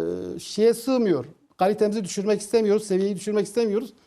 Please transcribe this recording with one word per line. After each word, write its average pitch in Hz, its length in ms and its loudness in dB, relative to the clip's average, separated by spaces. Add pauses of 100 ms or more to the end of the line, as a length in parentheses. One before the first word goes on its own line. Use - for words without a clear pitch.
(380)
şeye 220 360 2
sığmıyor. 226 500 2 (320)
Kalitemizi 208 480 2
düşürmek 202 360 -2
istemiyoruz, 214 460 2
seviyeyi 196 300 0
düşürmek 208 300 -2
istemiyoruz. 226 460 -2 (140)